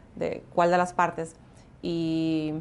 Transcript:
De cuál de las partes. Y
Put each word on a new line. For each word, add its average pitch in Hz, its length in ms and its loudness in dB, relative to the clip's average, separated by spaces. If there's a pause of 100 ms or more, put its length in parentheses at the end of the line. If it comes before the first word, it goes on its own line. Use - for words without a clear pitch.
(160)
De - 280 -6 (100)
cuál 175 160 4
de 180 80 4
las 180 160 0
partes. 165 420 -2 (460)
Y 160 800 0